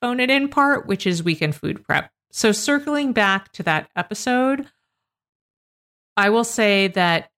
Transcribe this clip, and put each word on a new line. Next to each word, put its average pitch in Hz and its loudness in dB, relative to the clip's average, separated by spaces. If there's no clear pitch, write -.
phone 247 -2
it 254 0
in 277 0
part, 277 0
which 196 -2
is 170 0
weekend 156 -2
food - -8
prep. - -2
So 220 2
circling 285 -2
back 196 0
to 185 -10
that 156 -2
episode, 254 -2
I 202 4
will 233 2
say 202 2
that 175 0